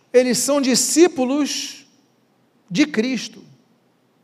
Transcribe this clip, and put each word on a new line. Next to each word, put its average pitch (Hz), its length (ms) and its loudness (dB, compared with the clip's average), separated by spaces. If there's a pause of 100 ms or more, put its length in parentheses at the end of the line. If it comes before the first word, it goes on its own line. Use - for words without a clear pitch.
(120)
eles 254 260 2
são 285 220 -2
discípulos 269 1300 0 (800)
de 196 160 0
Cristo 254 560 -6 (840)